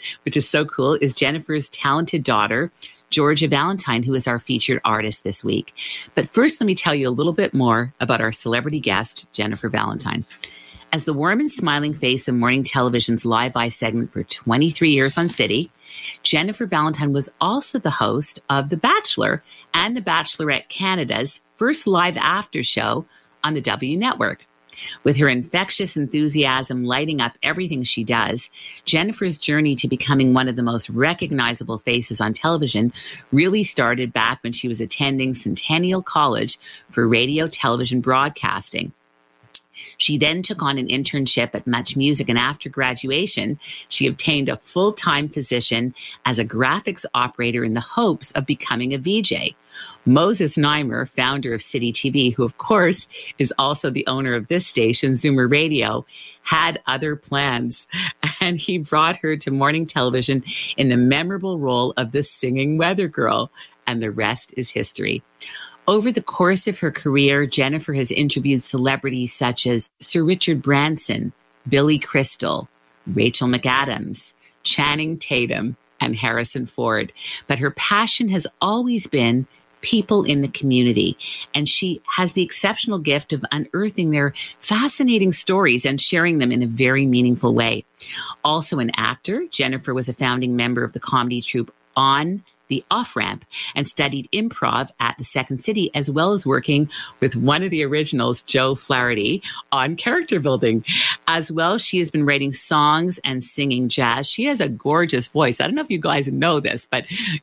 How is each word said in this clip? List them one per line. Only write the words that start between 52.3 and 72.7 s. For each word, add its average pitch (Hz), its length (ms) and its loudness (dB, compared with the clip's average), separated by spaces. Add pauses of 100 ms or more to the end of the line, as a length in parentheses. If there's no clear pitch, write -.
who 123 120 0
of 113 140 -2
course 175 500 2 (300)
is 131 200 0
also 143 320 0
the 131 180 -2
owner 131 260 0
of 117 160 -2
this 180 180 2
station, 123 460 2
Zoomer 127 360 4
Radio, 131 560 2 (360)
had 160 440 0
other 147 300 -2
plans, 127 720 -2 (260)
<laughs> - 280 -6
and 175 160 0
he 180 220 -2
brought 156 380 2
her 156 200 -2
to 147 140 -4
morning 147 340 2
television 127 580 0 (320)
in 139 140 4
the 123 80 4
memorable 170 600 2
role 127 380 0
of 123 160 -2
the 139 120 0
singing 135 540 0
weather 180 300 2
girl, 113 420 0 (380)
and 117 160 -2
the 107 80 -4
rest 113 460 -4
is 127 140 -4
history. - 520 -4 (640)
Over 214 240 4
the - 100 0
course 185 460 2
of 196 120 -2
her 160 120 0
career, 139 560 4
Jennifer 143 460 -2
has 131 180 0
interviewed 139 500 0
celebrities 127 720 0
such 123 320 0
as 120 240 2 (100)
Sir - 240 2
Richard 170 380 2
Branson, 143 720 0 (340)
Billy 143 300 4
Crystal, - 720 -2 (380)